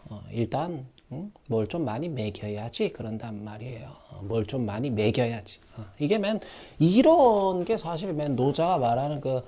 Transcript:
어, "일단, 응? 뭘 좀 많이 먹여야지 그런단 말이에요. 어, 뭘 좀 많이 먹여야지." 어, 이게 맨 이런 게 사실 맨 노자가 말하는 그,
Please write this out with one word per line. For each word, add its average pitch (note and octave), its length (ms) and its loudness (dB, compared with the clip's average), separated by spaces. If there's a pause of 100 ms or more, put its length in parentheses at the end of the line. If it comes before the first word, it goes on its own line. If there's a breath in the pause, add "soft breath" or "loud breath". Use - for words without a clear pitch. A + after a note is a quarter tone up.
어, G#2 120 -14 (100)
"일단, C3 540 -4 (260)
응? F#3 200 -10 (180)
뭘 A2 180 0
좀 E3+ 160 -4
많이 B2+ 260 -4
먹여야지 G#2+ 840 -6
그런단 A2 500 -10
말이에요. A2+ 460 -14 (220)
어, F#2+ 120 -14
뭘 G#2+ 220 0
좀 B2+ 200 -2
많이 A2 240 -2
먹여야지." A2+ 720 0 (180)
어, A2 80 -12 (140)
이게 F#3+ 180 2
맨 G#3 220 0 (400 loud breath)
이런 G3+ 840 6
게 G#3 140 0
사실 E3+ 360 -6
맨 D3 220 0
노자가 D#3 440 2
말하는 C3+ 420 0
그, C3 260 -2